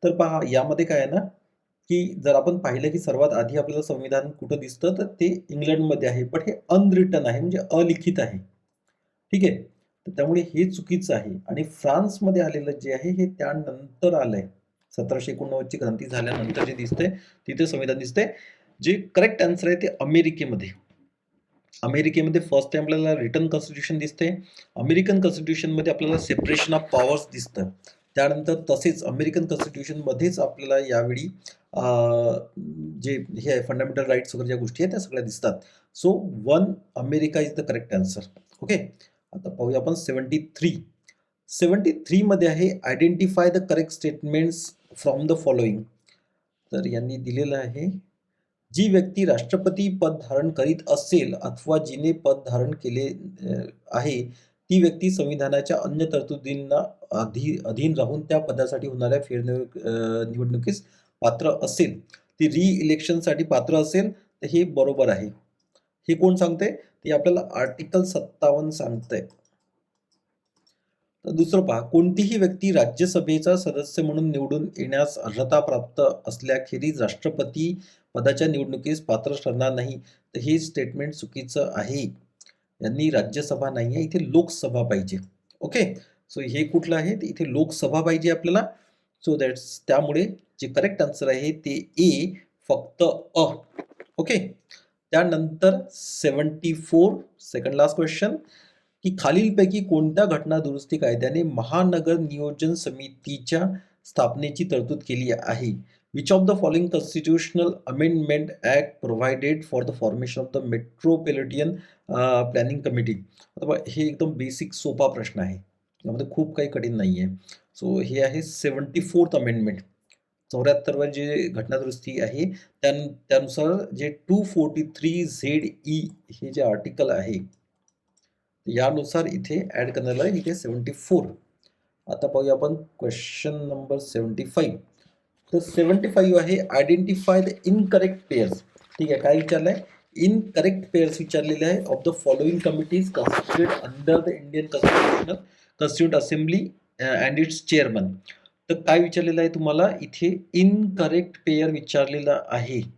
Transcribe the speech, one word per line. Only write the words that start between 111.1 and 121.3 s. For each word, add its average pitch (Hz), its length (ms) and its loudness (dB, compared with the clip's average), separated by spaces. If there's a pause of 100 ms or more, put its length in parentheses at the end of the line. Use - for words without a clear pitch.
uh, 123 420 2
planning 131 300 0
committee? 120 320 0 (260)
आता - 260 -12
बघा, - 220 -2
हे 156 180 -2
एकदम 151 280 -2
बेसिक 131 400 -8
सोपा 135 340 0
प्रश्न 113 320 -6
आहे, 95 160 -4 (500)
यामध्ये 120 260 -4
खूप 156 240 -2
काही 147 140 -2
कठीण 117 260 -4
नाहीये. 92 300 2 (580)
So 185 200 0
हे 131 180 -2
आहे 139 200 0
सेव्हन्टी 143 600 -4
फोर्थ 175 340 4
अमेंडमेंट, 113 440 0 (720)
चौऱ्याहत्तर 139 440 2
वर 143 140 0
जे 143 380 -4